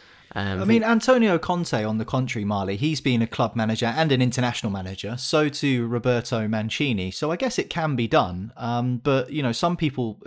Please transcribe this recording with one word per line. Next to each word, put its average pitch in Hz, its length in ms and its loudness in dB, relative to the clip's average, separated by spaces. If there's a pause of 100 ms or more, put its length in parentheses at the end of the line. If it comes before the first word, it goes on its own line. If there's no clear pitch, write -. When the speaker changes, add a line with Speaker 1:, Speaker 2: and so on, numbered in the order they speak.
(360)
Speaker 1:
Um, 101 100 -2
Speaker 2:
I 98 60 -2
Speaker 1:
I 95 60 -2
Speaker 2:
mean, 220 240 4
Speaker 1:
think - 20 0
Speaker 2:
Antonio 226 560 4
Conte, 165 440 -2
on 107 140 0
the 110 80 -2
contrary, 127 400 -2
Marley, 101 320 -2
he's 143 240 -2
been 120 220 2
a 113 40 0
club - 280 -2
manager 113 320 0
and 147 240 2
an 131 100 4
international 123 500 0
manager. 95 460 -6
So 151 320 2
too 131 380 0
Roberto 117 600 0
Mancini. 110 640 -2
So 151 220 -4
I 170 40 -2
guess 233 220 -2
it - 140 -2
can 156 240 -2
be 117 120 0
done. 101 480 0
Um, 120 440 -2
but, 135 320 2
you 151 100 -4
know, 123 100 0
some 175 240 0
people, 131 520 -2